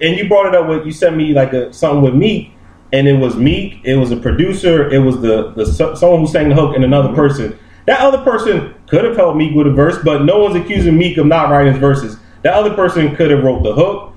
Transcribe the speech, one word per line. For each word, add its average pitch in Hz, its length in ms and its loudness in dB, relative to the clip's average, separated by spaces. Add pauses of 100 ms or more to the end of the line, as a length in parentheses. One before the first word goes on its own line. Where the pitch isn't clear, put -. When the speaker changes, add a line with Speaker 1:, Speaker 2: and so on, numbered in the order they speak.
Speaker 1:
and 170 160 -2
you 202 120 -6
brought 196 180 2
it 185 80 0
up 160 140 2
with, 156 160 -4
you 156 60 -8
sent 165 260 -2
me, 156 160 -2
like, 131 200 0
a, 127 200 -4
something 147 280 -2
with 131 140 2
Meek, 208 360 -2 (420)
and 135 140 2
it 139 120 2
was 120 160 -2
Meek, 165 480 -2
it 131 120 -2
was 127 160 0
a 117 60 -2
producer, 160 720 0
it 135 100 2
was 127 220 0
the, 110 300 -2
the 110 140 -4
so-, - 300 -2
someone 175 260 2
who 156 60 0
sang 151 220 0
the 143 60 4
hook, 143 200 0
and 131 100 2
another 135 240 2
Speaker 2:
Mm-hmm. 117 80 -6
Speaker 1:
person. 117 420 -2 (260)
That - 140 0
other 262 240 2
person 214 500 -2 (140)
could 180 160 0
have 233 140 -2
helped 170 200 2
Meek 151 160 -2
with 147 140 2
a 139 40 2
verse, 147 340 0
but 147 180 0
no 180 160 2
one's 202 160 0
accusing 175 420 0
Meek 175 200 0
of 147 80 2
not 151 240 2
writing 143 240 2
his 127 80 -2
verses. 135 340 -2 (280)
That 170 100 2
other 208 200 0
person 165 440 -2
could 160 120 2
have 135 140 2
wrote 127 200 0
the 107 100 -2
hook. 185 440 -2